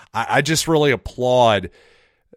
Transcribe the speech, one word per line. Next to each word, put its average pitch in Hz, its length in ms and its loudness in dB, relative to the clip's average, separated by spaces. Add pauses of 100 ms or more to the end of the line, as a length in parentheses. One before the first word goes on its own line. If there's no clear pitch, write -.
(120)
I, 113 180 -6
I 120 120 0
just 147 260 -4
really 151 220 2
applaud 120 800 0 (680)